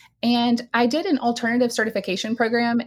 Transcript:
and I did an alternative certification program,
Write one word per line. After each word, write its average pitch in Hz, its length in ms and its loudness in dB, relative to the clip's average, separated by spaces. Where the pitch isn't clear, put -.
and 240 500 2
I 240 140 4
did 302 180 0
an 330 140 0
alternative 233 520 0
certification 214 640 -2
program, 233 520 0